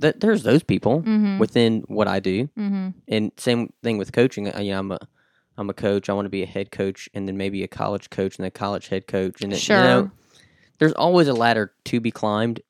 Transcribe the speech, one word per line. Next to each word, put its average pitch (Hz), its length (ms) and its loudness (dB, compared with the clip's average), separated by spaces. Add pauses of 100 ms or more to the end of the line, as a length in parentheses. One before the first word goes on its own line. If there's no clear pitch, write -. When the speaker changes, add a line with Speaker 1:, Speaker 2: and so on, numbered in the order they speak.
Speaker 1:
th-, 151 180 2
there's 208 240 2
those 117 200 4
people 113 380 0
Speaker 2:
Mm-hmm. 208 380 0
Speaker 1:
within 113 500 2
what 104 180 0
I 95 140 0
do. 95 240 -2 (140)
Speaker 2:
Mm-hmm. 196 300 -4 (200)
Speaker 1:
And 107 300 -2
same 120 340 -2 (100)
thing 113 160 -2
with - 140 -6
coaching. 117 420 0
Uh, 101 60 -8
you 101 120 -4
know, 95 60 -2
I'm 95 140 -6
a, 87 60 -8 (600)
I'm 101 120 -6
a - 40 -8
coach. 101 340 -2
I 101 40 -2
wanna 101 160 -2
be 98 140 -4
a 90 40 -6
head 98 240 -8
coach, - 440 -6
and 98 120 -6
then 95 100 -6
maybe 98 280 -4
a - 40 -10
college 101 420 -6
coach, 95 260 -4
and 95 100 -8
a 92 40 -6
college 101 380 -6
head 95 200 -6
coach. 95 340 -4
And 101 100 -4
it, 196 60 -4
Speaker 2:
Sure. 214 200 2
Speaker 1:
you - 40 6
know, 196 280 4 (680)
there's 156 140 6
always 170 360 4
a 131 60 2
ladder 113 380 2 (140)
to 120 140 0
be 113 120 -2
climbed 110 580 -2